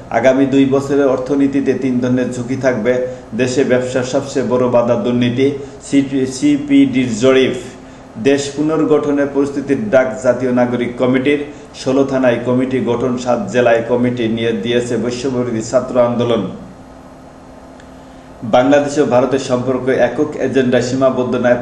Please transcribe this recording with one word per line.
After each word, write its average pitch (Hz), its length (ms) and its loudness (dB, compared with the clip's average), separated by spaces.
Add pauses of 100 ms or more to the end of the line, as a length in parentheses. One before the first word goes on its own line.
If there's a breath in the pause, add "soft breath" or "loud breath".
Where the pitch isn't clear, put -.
আগামী 131 360 2
দুই 135 200 4
বছরের 139 420 0
অর্থনীতিতে 135 680 0
তিন 127 260 -2
ধরনের 127 340 0
ঝুঁকি 123 220 -6
থাকবে। 127 520 0 (300 loud breath)
দেশে 131 260 0
ব্যবসার 123 400 0
সবচেয়ে 131 460 -4
বড় 127 180 2
বাধা 120 280 2
দুর্নীতি। 123 560 0 (320 loud breath)
সিপি, 139 420 0
সিপিডির 135 920 2
জরিপ। 131 320 4 (720 loud breath)
দেশ 143 320 0
পুনর্গঠনের 147 760 0
পরিস্থিতির 135 560 -2
ডাক - 180 4 (160)
জাতীয় 123 280 0
নাগরিক 120 460 0
কমিটির। 135 480 0 (400 loud breath)
ষোলো 135 180 2
থানায় 127 420 0
কমিটি 127 400 0
গঠন, 120 320 -2
সাত 113 340 -2
জেলায় 117 360 4
কমিটি 120 400 0
নিয়ে 113 240 -2
দিয়েছে 120 460 -2
বৈশ্যবিরোধী 120 640 -2
ছাত্র 120 380 0
আন্দোলন। 117 480 0 (2000 loud breath)
বাংলাদেশ 139 540 2
ও 147 80 4
ভারতের 127 340 2
সম্পর্ক 127 500 -2
একক 127 460 0
এজেন্ডায় 123 480 0
সীমাবদ্ধ 123 520 0
নয়, 123 260 2